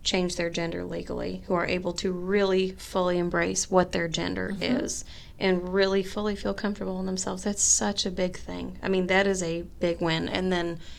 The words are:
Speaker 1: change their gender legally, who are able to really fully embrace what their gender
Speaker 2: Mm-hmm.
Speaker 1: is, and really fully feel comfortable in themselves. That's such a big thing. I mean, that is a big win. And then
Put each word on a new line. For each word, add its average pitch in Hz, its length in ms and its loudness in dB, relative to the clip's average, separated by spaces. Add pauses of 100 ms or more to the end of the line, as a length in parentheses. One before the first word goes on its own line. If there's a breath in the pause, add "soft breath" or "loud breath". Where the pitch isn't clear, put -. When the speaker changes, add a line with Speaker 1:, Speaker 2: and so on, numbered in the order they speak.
Speaker 1:
change 180 320 0
their 170 140 0
gender 170 340 -4
legally, 180 600 -6
who 190 80 0
are 170 120 2
able 180 280 -2
to 185 180 -2
really 190 600 2
fully 180 460 0
embrace 175 520 0
what 180 220 4
their 170 160 0
gender 180 440 -2
Speaker 2:
Mm-hmm. 175 320 0
Speaker 1:
is, - 200 -6 (360 loud breath)
and 180 340 2
really 196 300 4
fully 208 320 -2
feel 202 180 -2
comfortable 196 460 -4
in 185 60 -4
themselves. 185 360 -4
That's 202 200 0
such 202 440 4
a 190 40 0
big 180 280 0
thing. 180 460 -8
I 190 40 2
mean, 185 200 4
that 190 180 6
is 190 160 2
a 170 200 -2 (180)
big 170 200 2
win. 165 280 2
And 185 240 2
then 170 260 0 (200 loud breath)